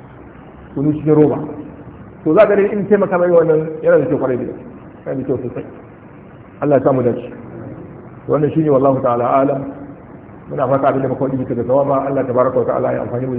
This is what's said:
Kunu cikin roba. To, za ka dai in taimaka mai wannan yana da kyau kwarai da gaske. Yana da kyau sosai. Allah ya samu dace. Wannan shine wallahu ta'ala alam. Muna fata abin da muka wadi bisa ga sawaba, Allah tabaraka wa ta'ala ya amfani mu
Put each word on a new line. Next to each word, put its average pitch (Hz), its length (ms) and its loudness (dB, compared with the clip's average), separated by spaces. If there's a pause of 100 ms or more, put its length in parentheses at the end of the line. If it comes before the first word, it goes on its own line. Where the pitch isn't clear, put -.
(760)
Kunu 143 180 0
cikin 151 220 2
roba. 151 240 6 (840)
To, 156 100 2
za 202 120 8
ka 202 80 2
dai 196 180 2
in 202 160 -2
taimaka 190 300 2
mai 175 120 2
wannan 160 400 4 (100)
yana 170 180 4
da 147 60 2
kyau 139 140 0
kwarai 131 180 -2
da 117 80 -8
gaske. - 200 -10 (420)
Yana 143 140 -6
da 120 40 -8
kyau 123 160 -2
sosai. 120 240 -10 (960)
Allah 143 160 4
ya 127 80 4
samu 135 180 4
dace. - 300 -2 (960)
Wannan 139 240 0
shine 156 160 2
wallahu 135 320 4
ta'ala 120 240 0 (160)
alam. 139 240 -2 (840)
Muna 139 180 -2
fata 135 200 2
abin 135 120 0
da 135 80 -2
muka 131 160 -4
wadi 127 160 -2
bisa 123 140 -6
ga 117 100 -2
sawaba, 135 400 0
Allah 139 220 -2
tabaraka 127 320 2
wa 117 100 2
ta'ala 127 240 -2
ya 131 80 -4
amfani 120 260 -6
mu 127 120 -4